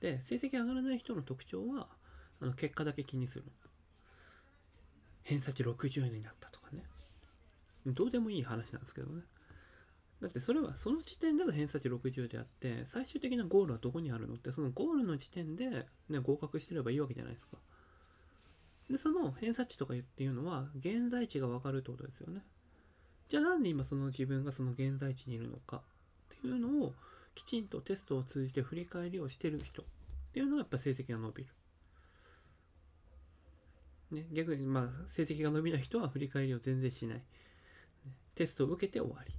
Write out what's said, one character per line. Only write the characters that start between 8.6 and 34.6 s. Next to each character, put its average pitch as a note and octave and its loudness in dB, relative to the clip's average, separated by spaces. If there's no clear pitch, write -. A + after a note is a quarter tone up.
な - -8
ん - -12
で - -12
す - -18
け C3+ -8
ど C3 -6
ね。 E3 -6
だ F#3 -6
っ - -8
て B2+ -6
そ A3+ 2
れ D#4 6
は、 D3+ 0
そ - -2
の D#4+ 2
時 - -12
点 D#4+ 4
で F4+ 4
の G#3 4
偏 D3 2
差 C#3+ -2
値 C3 0
六 B2+ 0
十 B2+ -4
で A#2 -6
あ A#2 -4
っ - -10
て、 A#2+ -4
最 B3+ -4
終 - -4
的 B3 0
な G3+ 0
ゴ G3 8
ー F3+ 4
ル C3+ 2
は A2+ 0
ど B2 0
こ D#3+ -2
に D3 0
あ A2+ -2
る A2+ -4
の A#2+ -6
っ - -6
て、 C3 -6
そ D#3 -2
の C3+ 2
ゴ C#4+ 2
ー D#4 4
ル B3+ 4
の D#3+ 2
時 - -10
点 E3 -4
で、 A#3 -2
ね、 D3 2
合 C#3 4
格 D3+ -4
し - -10
て E3+ -6
れ D3 0
ば A#2 0
い C3 4
い D3 2
わ C3+ 0
け B2+ -6
じ - -6
ゃ - -6
な - -6
い - -8
で - -10
す - -20
か。 - -16
で、 C4+ 2
そ D#4 2
の D#4 2
偏 A3+ 0
差 B3 0
値 - -8
と C3+ 0
か B2+ -2
っ - 0
て B2+ -4
い - 2
う C3 0
の B2+ -2
は、 D3 -2
現 A3 2
在 A#3+ 2
地 C#3 -2
が B2+ 2
分 B2 0
か C3+ 0
る C3+ 2
っ - 2
て C3 -6
こ B2 -6
と C3 -8
で C3 -12
す - -18
よ E3 -10
ね。 G3 -8
じ D4 4
ゃ - 6
あ - 6
な F#4 6
ん D4 6
で F#3+ 6
今 C#3 2
そ C#3 0
の C#3 2
自 C3 0
分 C3+ 2
が C#3 -2
そ C3+ -4
の B2+ 2
現 C3+ 2
在 C3+ 0
地 C3 -10
に B2 -4
い A2+ -2
る A#2 -4
の A#2+ -6
か - -10
っ - -20
て B3+ -4
い B3+ 0
う B3+ 2
の C4 4
を、 C#3 -2
き - -16
ち A#3 -2
ん G3+ -4
と - -4
テ G3 0
ス - -16
ト C#3 2
を C3 0
通 C3 -2
じ C3 -6
て C3+ 2
振 D#3+ -4
り F3 -4
返 F3 -4
り F#3 -4
を C#3+ -2
し - -8
て D#3+ 0
る D3+ 0
人 - -8
っ - -18
て C4 -2
い C4+ 4
う - 4
の C#4 4
は D4 4
や C4 2
っ - -6
ぱ C3 0
成 C#3 2
績 C3 -2
が A2+ 0
伸 A2 -4
び C3 -10
る。 - -14
ね、 D#3 -4
逆 D#3+ 2
に、 C#3 0